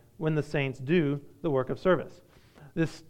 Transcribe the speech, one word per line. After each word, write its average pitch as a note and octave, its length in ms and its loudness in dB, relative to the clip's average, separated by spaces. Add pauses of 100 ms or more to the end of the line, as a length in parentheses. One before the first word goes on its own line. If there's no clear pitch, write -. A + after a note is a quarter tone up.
(160)
when D#3 200 -2
the D3 80 0
saints C3+ 360 -4
do C#3+ 400 2 (220)
the E3+ 80 -2
work C3 200 0
of C#3 80 -4
service. - 440 0 (520)
This - 360 -4